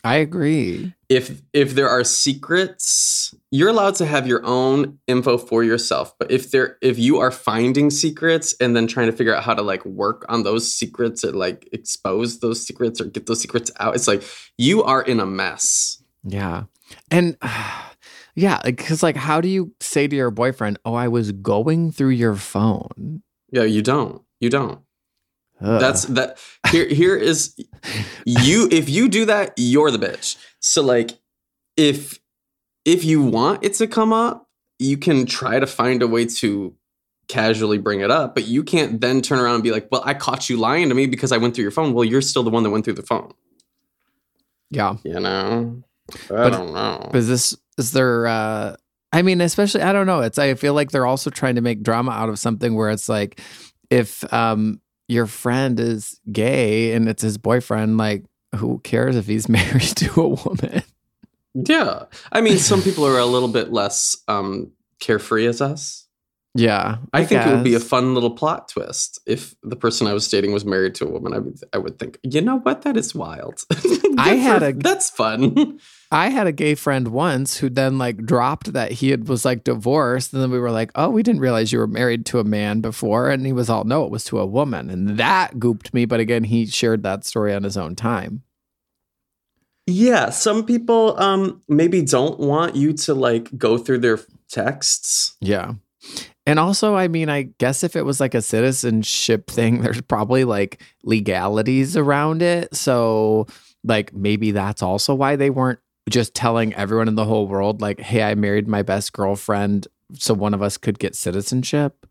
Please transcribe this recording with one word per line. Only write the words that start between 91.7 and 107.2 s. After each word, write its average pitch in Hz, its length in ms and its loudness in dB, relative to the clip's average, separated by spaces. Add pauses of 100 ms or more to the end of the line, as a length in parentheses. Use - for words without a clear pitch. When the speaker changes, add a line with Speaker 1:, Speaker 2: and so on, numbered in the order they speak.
Speaker 2:
don't 139 360 2
want 147 360 0
you 147 180 2
to, 151 220 -2
like, 120 420 0
go 117 220 2
through 123 200 0
their 113 200 2 (300)
texts. - 920 -2
Speaker 1:
Yeah. 95 320 -2 (720)
And 151 140 2
also, 196 360 2
I 185 120 2
mean, 160 220 0
I 143 140 -2
guess 131 420 -2
if 170 100 -4
it 160 60 0
was, 135 180 -2
like, 131 160 0
a 113 60 2
citizenship 113 1080 0
thing, 117 300 2
there's 113 220 -2
probably, 123 420 0
like, 101 380 -2 (220)
legalities 107 920 0
around 151 460 2
it. 175 340 0
So, 110 720 2 (380)
like, 107 280 0
maybe 104 380 0
that's 101 320 -2
also 101 320 0
why 139 220 0
they 139 120 2
weren't 127 300 0 (300)
just 117 240 0
telling 113 400 0
everyone 110 340 0
in 107 80 0
the 107 80 0